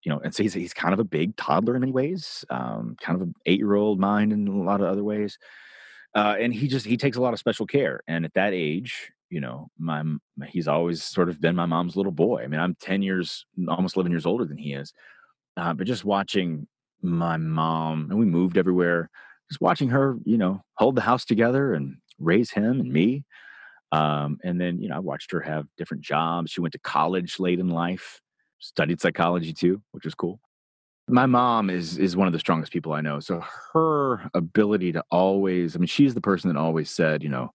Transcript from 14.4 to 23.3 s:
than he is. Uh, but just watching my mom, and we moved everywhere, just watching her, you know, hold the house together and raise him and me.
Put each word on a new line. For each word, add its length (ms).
than 120
he 160
is. 200
Uh, 160
but 140
just 180
watching 600
my 360
mom, 720
and 100
we 60
moved 320
everywhere, 520
just 120
watching 280
her, 340
you 140
know, 240
hold 200
the 60
house 240
together 480
and 240
raise 320
him 280
and 120
me. 340